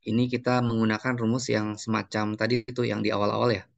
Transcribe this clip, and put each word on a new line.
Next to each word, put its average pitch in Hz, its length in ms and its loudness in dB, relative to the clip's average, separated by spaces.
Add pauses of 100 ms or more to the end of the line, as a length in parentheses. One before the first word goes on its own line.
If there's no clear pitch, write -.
Ini 123 240 2
kita 123 320 2
menggunakan 113 560 0
rumus 120 320 0
yang 107 240 0
semacam 107 640 -2
tadi 113 240 0
itu 123 240 -4
yang 107 160 -2
di 107 80 0
awal-awal 107 400 2
ya. 95 100 -2 (160)